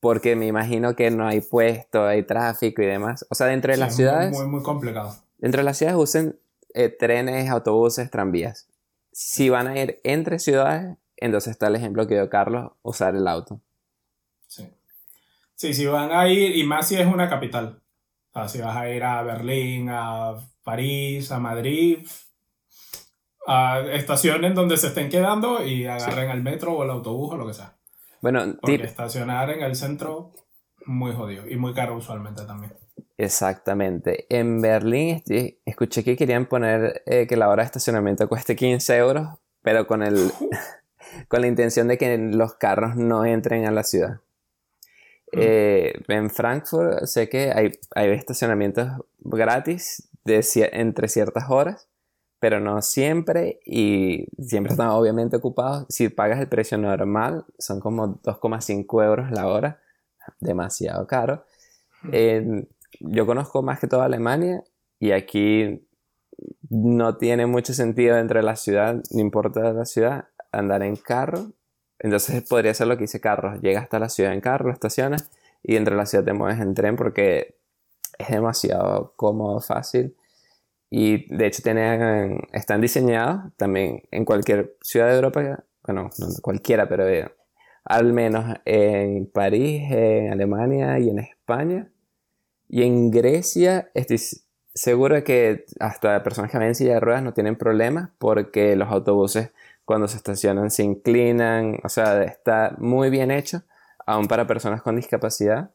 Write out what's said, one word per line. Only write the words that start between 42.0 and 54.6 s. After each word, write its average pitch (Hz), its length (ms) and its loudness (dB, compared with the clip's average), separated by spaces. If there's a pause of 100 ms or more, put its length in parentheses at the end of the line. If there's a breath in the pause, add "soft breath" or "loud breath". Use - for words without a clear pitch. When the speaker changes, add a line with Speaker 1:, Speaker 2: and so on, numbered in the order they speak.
Speaker 1:
los 110 380 0
carros 110 400 0
no 117 300 2
entren 113 400 0
a 107 60 0
la 107 120 0
ciudad. 82 360 -2 (1120 soft breath)
Speaker 2:
Mm. - 100 -4
Speaker 1:
Eh, 104 520 4 (140)
en 107 220 0
Frankfurt 151 760 -2
sé 117 240 0
que 135 220 0
hay, 107 200 2 (240)
hay 104 160 2
estacionamientos 107 760 -2 (320)
gratis 131 880 -2 (160)
de 107 140 4
cier-, 110 340 2
entre 113 340 -2
ciertas 113 420 -2
horas, 147 380 0 (520)
pero 107 220 2
no 104 200 -2
siempre, 165 840 0
y 98 640 0 (140)
siempre 104 300 -2